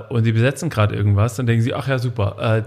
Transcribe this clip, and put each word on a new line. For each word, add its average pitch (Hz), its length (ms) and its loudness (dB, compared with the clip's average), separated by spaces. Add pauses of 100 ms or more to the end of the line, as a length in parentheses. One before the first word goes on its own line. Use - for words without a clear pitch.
(100)
und 117 160 0
die 117 60 2
besetzen 135 360 0
gerade 104 280 0
irgendwas, 104 400 2
dann 127 100 -2
denken 117 160 2
sie, 120 100 0
„Ach - 140 -6
ja, 135 120 0
super, 117 420 -4
äh, 110 260 0